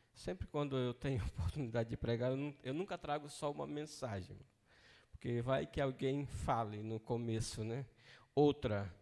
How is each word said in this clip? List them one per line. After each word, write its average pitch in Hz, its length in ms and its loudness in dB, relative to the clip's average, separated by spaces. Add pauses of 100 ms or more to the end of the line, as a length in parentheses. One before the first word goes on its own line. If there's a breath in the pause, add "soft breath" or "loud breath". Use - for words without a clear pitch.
(120 soft breath)
sempre 180 340 -6
quando 147 300 0
eu 123 160 2
tenho 135 300 0
<laughs> - 20 0
a - 20 0
oportunidade 117 640 0
de 117 80 -4
pregar, 120 360 2
eu 131 40 0
nun-, 139 260 -4
eu 131 120 -4
nunca 180 240 -2
trago 147 320 -2
só 147 200 -4
uma 147 160 -4
mensagem, 143 720 -6 (720 loud breath)
porque 120 280 -2
vai 131 260 2
que - 140 -4
alguém 135 460 2
fale 107 560 0
no 110 180 -4
começo, 113 640 0
né? 120 220 -4 (480 loud breath)
Outra, 107 680 6